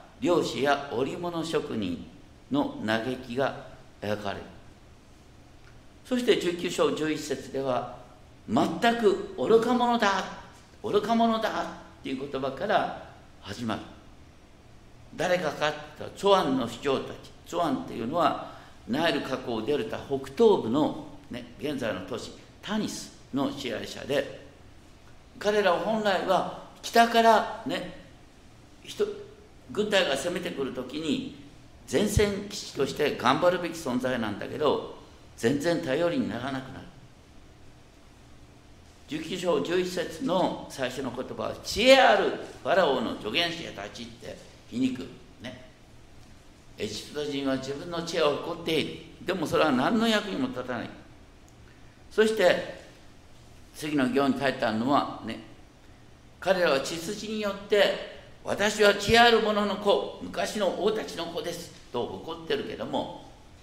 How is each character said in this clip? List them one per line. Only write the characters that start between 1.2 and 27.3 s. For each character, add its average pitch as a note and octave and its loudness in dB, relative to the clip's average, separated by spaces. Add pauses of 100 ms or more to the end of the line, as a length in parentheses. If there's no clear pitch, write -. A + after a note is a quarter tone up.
職 D3+ -2
人 F2+ -4 (460)
の - -2
嘆 A#2 0 (120)
き A#2+ -8
が - -2 (340)
描 G#2 -2
か G2+ -4
れ F#2+ -8
る。 - -14 (1600)
そ B3+ 0
し A#3+ 0
て G3+ 6
十 F3 0
九 F3 -4
章 D#3+ 2
十 D#3 -2
一 D3+ -4
節 - -6
で C3+ -4
は、 B2 -4 (500)
「全 C4+ 0 (180)
く - 0
愚 C#3 6
か B3 0
者 A#3+ 2
だ、 G3 2 (600)
愚 F3 2
か A3+ 0
者 A3+ 2
だ」 G3 -2 (360)
っ - -20
て C#3+ -8
い C3+ -4
う C#3 -8
言 C3+ -4
葉 C3 -4
か F#3 -6
ら - 0 (320)
始 A2+ -10
ま G#2+ -2
る。 D#2+ -8 (1300)
誰 F3+ 2
か F3+ -2
か D3+ -2
っ D3+ -4
て - -10
言 - -16
っ - -20
た G#2 -10
ら、 - -8
チ - -4
ョ G3+ 8
ア F#3 4
ン C3+ 0
の A#2 0
首 - -8
長 C3+ 2
た - -8
ち。 - -14 (300)
チ E3 -8
ョ F3 0
ア D#3+ 2
ン C3 0
っ - -6
て - -10
い A#2 -6
う A2+ -4
の D#3 -2
は、 - 0 (340)
ナ D3+ 2
イ D3 0
ル C#3 0
河 C3 -4
口 A#2 -4
デ C#3+ 0
ル A2+ -2
タ A2 -6
北 C#3 -4
東 G3+ 4
部 A#2 -2
の、 B2 0 (260)
ね、 A#2+ -12
現 C3+ -6
在 A2+ -2
の F#2 -6
都 A2+ -8
市、 - -10 (300)
タ G#3 -4
ニ G#3 0
ス - -10 (160)
の C3+ 0
支 A#2+ -6
配 G2+ -6
者 - -10
で、 - -2 (920)
彼 G#3 2
ら F3+ 6
は D#3+ 0
本 G#3+ 0
来 F#3+ 2
は - 0 (180)
北 A#3 6
か A#3 4
ら A3+ 6